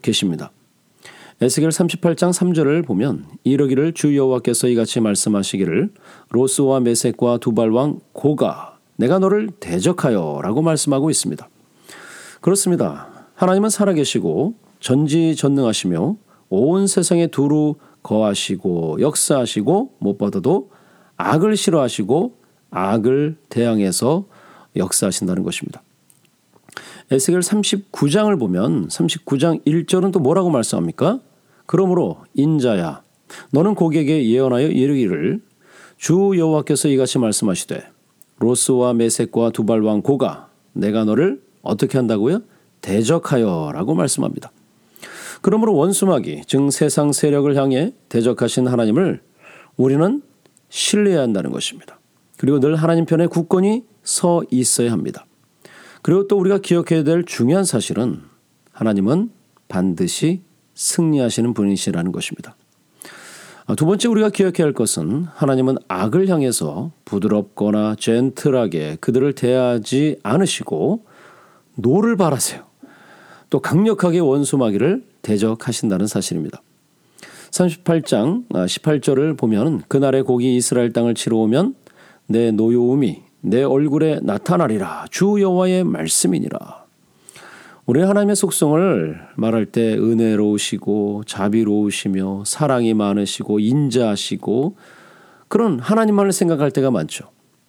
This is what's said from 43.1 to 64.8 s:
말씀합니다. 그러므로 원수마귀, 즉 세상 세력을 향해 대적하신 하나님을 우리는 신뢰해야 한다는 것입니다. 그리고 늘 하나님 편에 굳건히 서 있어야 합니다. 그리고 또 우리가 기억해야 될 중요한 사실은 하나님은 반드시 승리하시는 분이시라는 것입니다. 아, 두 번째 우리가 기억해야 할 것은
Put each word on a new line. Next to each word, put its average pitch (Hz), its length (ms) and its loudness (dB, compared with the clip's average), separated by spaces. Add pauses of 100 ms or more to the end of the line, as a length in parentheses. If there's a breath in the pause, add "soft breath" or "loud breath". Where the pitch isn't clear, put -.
말씀합니다. - 560 -2 (920 loud breath)
그러므로 220 340 4
원수마귀, 156 720 2
즉 139 260 2
세상 147 400 2
세력을 143 420 2
향해 139 380 0 (160)
대적하신 120 580 0
하나님을 123 540 0 (560 loud breath)
우리는 156 460 2 (460)
신뢰해야 202 520 0
한다는 101 320 -2
것입니다. - 460 -10 (400)
그리고 139 220 2
늘 151 160 2
하나님 165 280 2
편에 170 220 2
굳건히 185 580 0 (180)
서 175 480 0
있어야 120 420 0
합니다. - 340 -6 (760 loud breath)
그리고 196 260 2
또 202 100 2
우리가 190 200 2
기억해야 170 460 0
될 170 200 2
중요한 170 400 0
사실은 110 580 -2 (500)
하나님은 113 580 0 (380)
반드시 95 720 -2 (320)
승리하시는 123 800 0
분이시라는 92 580 -2
것입니다. - 440 -10 (1080 loud breath)
아, - 80 -4
두 151 100 0
번째 202 240 2
우리가 214 220 2
기억해야 185 340 0
할 147 80 2
것은 117 520 -2 (100)